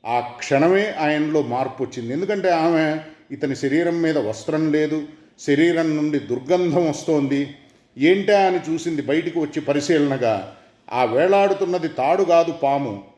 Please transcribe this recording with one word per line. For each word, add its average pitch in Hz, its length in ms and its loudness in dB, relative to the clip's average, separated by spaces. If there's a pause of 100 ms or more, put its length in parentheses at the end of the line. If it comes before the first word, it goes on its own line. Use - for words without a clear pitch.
ఆ 120 140 0
క్షణమే 175 800 0
ఆయనలో 151 420 0
మార్పు 127 420 -4
వచ్చింది. 117 300 -8
ఎందుకంటే 190 360 -2
ఆమె, 160 480 2 (340)
"ఇతని 139 240 -4
శరీరం 170 460 0
మీద 160 160 2
వస్త్రం 151 540 -2
లేదు, 151 320 0 (360)
శరీరం 160 580 2
నుండి 151 220 0
దుర్గంధం 160 720 0
వస్తోంది, 143 640 -2 (420)
ఏంటా?" 196 500 4
అని 180 120 0 (120)
చూసింది, 160 300 -2
బయటికి 160 380 -2
వచ్చి 151 220 -4
పరిశీలనగా. 139 920 0 (380)
ఆ 127 100 2
వేలాడుతున్నది 180 840 2
తాడు 156 360 0
కాదు, 170 280 4
పాము. 139 520 -2 (140)